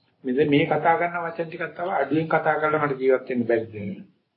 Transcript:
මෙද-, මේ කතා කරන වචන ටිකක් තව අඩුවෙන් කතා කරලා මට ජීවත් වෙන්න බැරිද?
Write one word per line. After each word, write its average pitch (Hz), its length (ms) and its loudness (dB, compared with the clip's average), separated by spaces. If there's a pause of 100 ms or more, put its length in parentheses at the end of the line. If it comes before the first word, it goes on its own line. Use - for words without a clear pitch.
(240)
මෙද-, 139 260 2
මේ 147 160 6
කතා 156 300 2
කරන 175 220 -2
වචන 165 300 -6
ටිකක් 170 220 -8
තව 175 240 -6
අඩුවෙන් 143 340 0
කතා 156 280 0
කරලා 151 260 0
මට 139 180 -2
ජීවත් 131 280 2
වෙන්න 123 160 -2
බැරිද? 107 320 -2 (600)